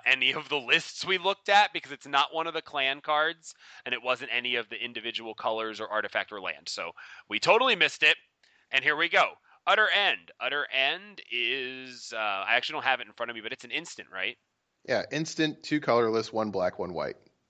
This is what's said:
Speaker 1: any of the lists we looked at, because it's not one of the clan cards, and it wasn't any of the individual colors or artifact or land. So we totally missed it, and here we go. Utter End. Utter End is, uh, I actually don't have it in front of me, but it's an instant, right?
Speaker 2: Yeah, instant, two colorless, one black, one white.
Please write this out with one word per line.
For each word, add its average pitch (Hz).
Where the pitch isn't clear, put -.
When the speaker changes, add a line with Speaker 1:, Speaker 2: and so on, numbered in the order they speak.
Speaker 1:
any 131
of 147
the 143
lists 151
we 185
looked 196
at, 202
because 143
it's 139
not 143
one 160
of 165
the 160
clan 139
cards, 156
and 123
it 120
wasn't 123
any 123
of 117
the 110
individual 113
colors 110
or 107
artifact 104
or 104
land. 80
So 85
we 104
totally 226
missed 156
it, 156
and 135
here 147
we 165
go. 160
Utter 208
End. 147
Utter 135
End 165
is, 127
uh, -
I 101
actually 123
don't 131
have 127
it 107
in 110
front 117
of 117
me, 110
but 110
it's 131
an 120
instant, 127
right? 95
Speaker 2:
Yeah, 113
instant, 156
two 151
colorless, 113
one 110
black, 92
one 90
white. 73